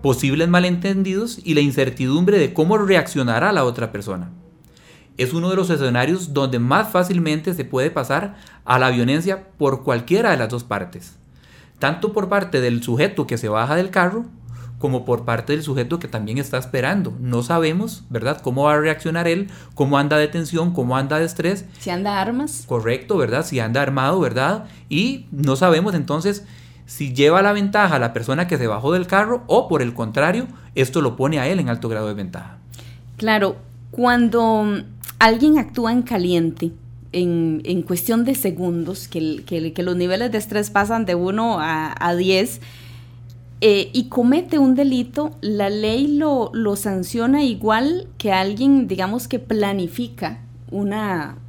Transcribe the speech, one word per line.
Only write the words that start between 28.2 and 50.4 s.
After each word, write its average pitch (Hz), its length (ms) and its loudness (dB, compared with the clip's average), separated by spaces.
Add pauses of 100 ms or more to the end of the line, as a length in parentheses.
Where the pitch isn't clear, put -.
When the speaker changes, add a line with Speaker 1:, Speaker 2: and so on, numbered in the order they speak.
Speaker 1:
que 165 100 0
se 123 80 0
bajó 113 260 0
del 180 140 0
carro 214 400 0
o, 208 220 4
por 160 120 2
el 120 140 -2
contrario, 143 540 0 (260)
esto 135 280 2
lo 120 120 0
pone 143 240 0
a 127 80 0
él 180 140 0
en 131 80 0
alto 117 200 -2
grado 107 200 -2
de 104 60 -6
ventaja. 87 440 -10 (580)
Speaker 2:
Claro, 214 400 2 (360)
cuando 226 880 2 (380)
alguien 226 380 6
actúa 226 340 0
en 247 100 2
caliente, 175 680 0 (400)
en, 170 520 0
en 180 180 0
cuestión 226 420 0
de 269 100 0
segundos, 175 720 -4
que - 120 -8
el, 156 260 -4
que 170 140 -4
el, 160 140 -4
que 175 120 -4
los 180 100 0
niveles 185 380 0
de 220 60 0
estrés 208 320 -4
pasan 214 340 0
de 180 100 0
uno 196 460 0
a, 156 360 -4
a 175 200 0
diez, 185 440 2 (1000)
eh, 202 320 4
y 247 160 -2
comete 285 500 2
un 262 160 6
delito, 277 680 0
la 202 280 0
ley 226 460 0
lo, 285 380 0
lo 214 200 0
sanciona 226 720 0
igual 240 640 0 (100)
que 202 140 0
alguien, 208 560 4
digamos, 190 400 -4
que 254 100 -4
planifica 196 1000 -4 (320)